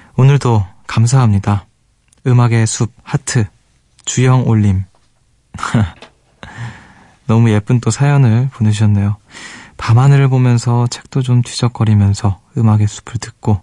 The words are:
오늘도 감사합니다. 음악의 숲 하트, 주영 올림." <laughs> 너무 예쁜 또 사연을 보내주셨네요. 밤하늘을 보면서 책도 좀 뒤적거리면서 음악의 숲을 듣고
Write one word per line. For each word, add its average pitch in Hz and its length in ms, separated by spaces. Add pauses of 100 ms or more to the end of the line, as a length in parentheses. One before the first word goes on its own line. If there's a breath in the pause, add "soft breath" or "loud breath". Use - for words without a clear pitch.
(160 loud breath)
오늘도 127 500 (200)
감사합니다. 110 800 (600)
음악의 120 400
숲 - 260 (120)
하트, - 400 (600)
주영 127 440
올림." 104 360 (680)
<laughs> - 1800
너무 117 220
예쁜 107 300
또 113 100
사연을 135 640
보내주셨네요. 104 640 (600 loud breath)
밤하늘을 139 520
보면서 120 600
책도 - 340
좀 123 200
뒤적거리면서 101 960 (160)
음악의 107 320
숲을 - 320
듣고 - 420